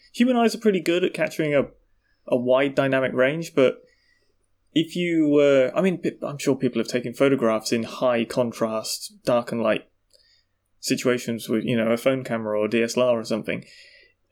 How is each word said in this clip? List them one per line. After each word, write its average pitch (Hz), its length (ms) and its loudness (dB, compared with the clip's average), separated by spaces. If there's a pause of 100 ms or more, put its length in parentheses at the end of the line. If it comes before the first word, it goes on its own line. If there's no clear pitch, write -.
(120)
Human 247 240 2
eyes 233 200 2
are - 20 -12
pretty 202 220 2
good 170 240 0
at - 100 -4
capturing 156 400 -2
a, 139 140 2 (580)
a 131 100 2
wide 127 380 2
dynamic 131 380 2
range, 143 420 0
but - 260 4 (960)
if 160 220 0
you, 165 400 0
uh, 139 420 4
I - 20 2
mean, 180 180 0
pe-, - 240 -6
I'm 143 160 -8
sure 135 180 0
people 120 240 0
have 110 80 -4
taken 123 260 -6
photographs 123 560 2
in 117 140 0
high 120 400 -2
contrast, 113 880 -4 (120)
dark 120 280 0
and 117 100 -4
light 107 220 0 (960)
situations 123 680 -2
with, 113 160 -2
you 123 120 0
know, 113 160 0
a 117 40 2
phone 131 280 0
camera 113 340 -4
or 107 100 0
D 113 140 2
S 113 140 -2
L 123 80 2
R 120 160 2
or 110 40 -10
something. - 400 -4 (680)